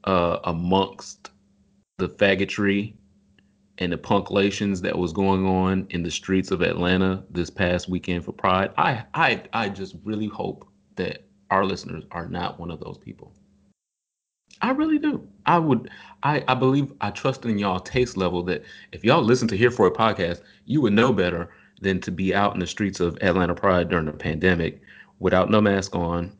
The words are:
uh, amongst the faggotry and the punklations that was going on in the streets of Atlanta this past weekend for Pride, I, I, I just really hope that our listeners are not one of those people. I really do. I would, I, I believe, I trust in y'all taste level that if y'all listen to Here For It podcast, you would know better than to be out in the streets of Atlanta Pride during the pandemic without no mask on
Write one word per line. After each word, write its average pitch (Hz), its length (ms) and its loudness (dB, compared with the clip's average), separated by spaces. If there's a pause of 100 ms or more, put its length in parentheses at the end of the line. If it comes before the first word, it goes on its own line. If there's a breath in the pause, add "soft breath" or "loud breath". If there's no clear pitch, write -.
uh, 87 400 2
amongst 90 840 -2 (680)
the 90 120 -2
faggotry 98 840 0 (840)
and 87 140 -2
the 82 40 -4
punklations 101 840 0
that 92 160 -2
was 85 160 -2
going 95 320 2
on 92 440 2
in 87 140 -4
the 82 80 -6
streets 95 400 -2
of 87 100 -2
Atlanta 92 680 0
this 85 200 -4
past 90 380 -2
weekend 87 380 -4
for - 80 -10
Pride, 95 440 0
I, 139 360 0
I, 131 280 2 (120)
I 110 160 -2
just 95 340 -10
really 107 240 -4
hope 98 400 -8 (300)
that - 280 -6 (240)
our 98 160 2
listeners 87 460 -8
are 85 160 -8
not 87 320 -6
one 85 120 -10
of 80 100 -12
those - 160 -14
people. - 360 -20 (1300)
I 247 100 -2
really 302 280 0
do. 302 260 -4 (200)
I 170 120 4
would, 143 320 2 (340 loud breath)
I, 143 260 0
I 131 60 4
believe, 135 440 2
I 101 120 -4
trust 131 340 -4
in 110 120 0
y'all 98 220 0
taste 123 380 -2
level 90 260 0
that 87 200 -4 (280 loud breath)
if 82 140 -12
y'all 143 180 6
listen 123 240 4
to 95 100 -2
Here 117 140 6
For 110 160 4
It - 60 4
podcast, 95 480 0 (240 soft breath)
you 147 160 0
would 110 120 2
know 120 200 6
better 87 360 -2 (320 soft breath)
than 95 200 0
to 92 100 -8
be 92 240 0
out 101 180 2
in 95 60 -4
the 87 80 -4
streets 98 320 -4
of 85 220 0
Atlanta 87 340 2
Pride 90 320 2
during 82 200 0
the 76 40 -4
pandemic 82 680 0 (380 loud breath)
without 92 300 2
no 107 120 4
mask 98 340 2
on 87 440 -2